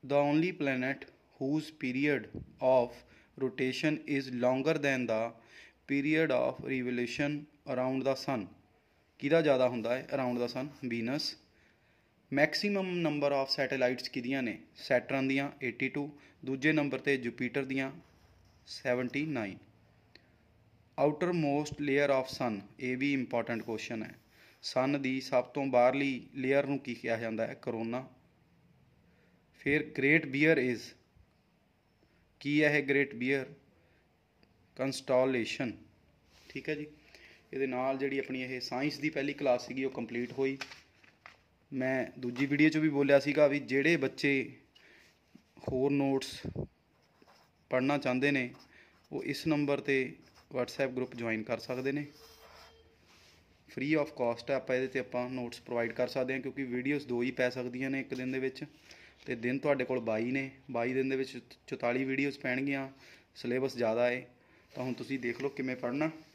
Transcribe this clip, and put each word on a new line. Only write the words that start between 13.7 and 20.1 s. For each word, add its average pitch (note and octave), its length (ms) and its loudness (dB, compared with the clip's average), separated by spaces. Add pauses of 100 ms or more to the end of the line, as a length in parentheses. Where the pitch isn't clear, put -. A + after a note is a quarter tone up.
ਕਿਹਦੀਆਂ C3 300 -2
ਨੇ? A2 140 -4 (240)
Saturn C3+ 460 0
ਦੀਆਂ C#3 240 0 (120)
ਏਟੀ B2+ 260 -2
ਟੂ, C#3+ 200 -4 (360)
ਦੂਜੇ C3+ 260 2
ਨੰਬਰ C#3+ 280 2
'ਤੇ C#3 260 2
Jupiter B2 400 -4
ਦੀਆਂ C3+ 260 -4 (720)
ਸੈਵਨਟੀ B2+ 600 -2
ਨਾਈਨ। A2+ 320 -4 (1400)